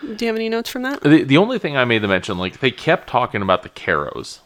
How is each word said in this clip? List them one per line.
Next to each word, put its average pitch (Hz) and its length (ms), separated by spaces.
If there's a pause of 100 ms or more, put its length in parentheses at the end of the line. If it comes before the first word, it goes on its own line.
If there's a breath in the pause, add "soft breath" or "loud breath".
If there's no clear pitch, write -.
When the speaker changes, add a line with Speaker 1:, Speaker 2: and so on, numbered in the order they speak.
Speaker 1:
Do 233 240
you - 20
have 226 80
any 226 140
notes 226 200
from 254 120
that? 269 200
Speaker 2:
The, 151 220
the 135 140
only 220 220
thing 147 180
I 127 80
made 113 160
the 104 60
mention, 95 320
like, 92 200
they 131 120
kept - 360
talking 120 360
about 92 200
the - 60
Carrows. 73 760